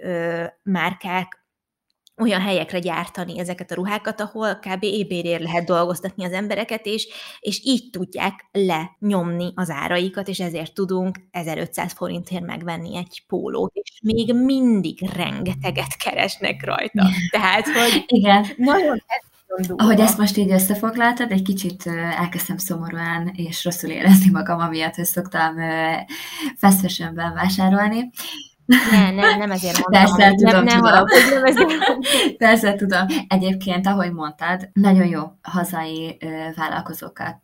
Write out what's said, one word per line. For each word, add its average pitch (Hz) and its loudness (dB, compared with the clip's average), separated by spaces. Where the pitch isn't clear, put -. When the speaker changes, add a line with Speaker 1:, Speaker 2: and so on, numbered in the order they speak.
Speaker 1:
ö, 170 -4
márkák 180 -4
olyan 208 0
helyekre 185 -2
gyártani 175 -8
ezeket 180 -10
a 175 -10
ruhákat, 214 -6
ahol 208 -6
kb. 190 -8
ébérért 175 -4
lehet 170 -4
dolgoztatni 180 -2
az 175 -8
embereket, 208 -6
és, 214 -6
és - -6
így 254 0
tudják 180 -8
lenyomni 175 -2
az 175 -4
áraikat, 180 -4
és 190 -6
ezért 165 -6
tudunk 185 -4
ezerötszáz 165 -8
forintért 175 -8
megvenni 170 -10
egy - -14
pólót, 165 -4
és - -14
még 220 0
mindig 240 0
rengeteget 139 -6
keresnek - -4
rajta. - 0
Speaker 2:
Igen. 185 2
Speaker 1:
Tehát, 208 2
hogy 240 2
Speaker 2:
Igen. 208 6
Speaker 1:
nagyon, 285 2
ez - -8
nagyon 185 -6
durva. 185 -2
Speaker 2:
Ahogy 214 6
ezt 220 4
most 208 0
így 190 2
összefoglaltad, 226 0
egy 190 2
kicsit, 190 -4
ö, 175 -6
elkezdtem 175 -4
szomorúan 170 -6
és 170 -8
rosszul 170 -6
érezni 190 6
magam, 170 0
amiatt, 160 -4
hogy 170 -6
szoktam, 165 -2
ö, 160 -2
fast 190 4
fashionben 170 -6
vásárolni. 196 0
Speaker 1:
Ne, 190 6
ne, 403 4
nem 202 -2
ezért 180 -2
mondtam, - -2
Speaker 2:
Persze, 196 8
Speaker 1:
hogy 196 6
ne, 226 8
Speaker 2:
tudom, 226 6
Speaker 1:
ne - 4
Speaker 2:
tudom. 233 6
Speaker 1:
haragudj, 220 6
nem 262 4
ezért 320 6
mondtam. 311 0
Speaker 2:
<laughs> 302 -2
Persze, 220 4
tudom. 190 0
Egyébként, 190 0
ahogy 190 0
mondtad, 170 -6
nagyon 190 6
jó 165 -2
hazai, 165 -6
ö, 156 -10
vállalkozókat 165 -8